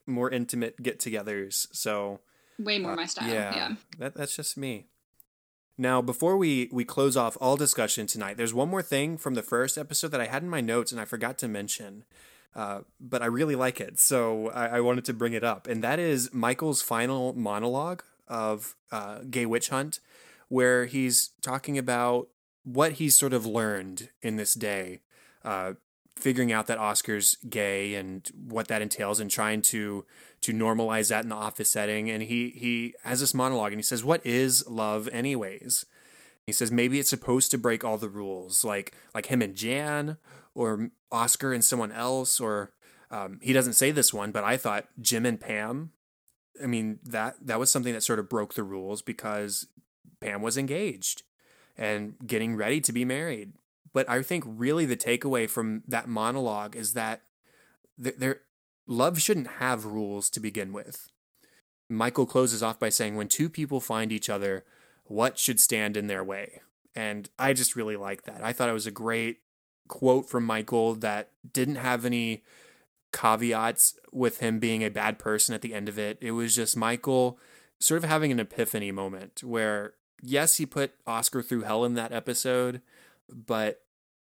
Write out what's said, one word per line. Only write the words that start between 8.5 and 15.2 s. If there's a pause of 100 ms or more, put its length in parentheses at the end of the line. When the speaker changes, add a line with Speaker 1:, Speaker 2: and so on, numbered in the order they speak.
Speaker 1:
one
more
thing
from
the
first
episode
that
I
had
in
my
notes
and
I
forgot
to
mention, (500)
uh, (200)
but
I
really
like
it,
so
I, (100)
I
wanted
to
bring